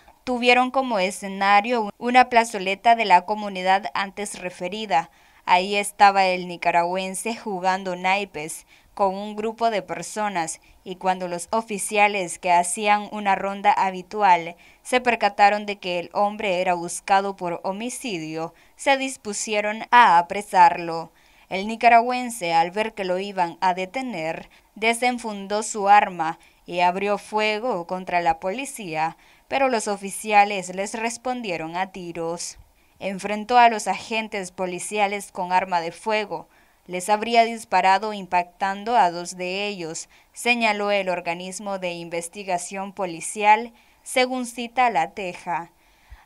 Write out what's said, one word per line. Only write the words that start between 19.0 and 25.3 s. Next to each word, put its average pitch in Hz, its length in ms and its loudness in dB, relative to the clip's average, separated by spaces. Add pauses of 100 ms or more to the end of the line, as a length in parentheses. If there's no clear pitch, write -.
a 226 260 8
apresarlo. 175 960 2 (380)
El 190 160 -4
nicaragüense, 233 880 2
al 165 160 4
ver 214 240 -4
que 202 100 -4
lo 180 140 0
iban 190 420 -4
a 185 140 2
detener, 185 720 -6 (280)
desenfundó 220 840 -2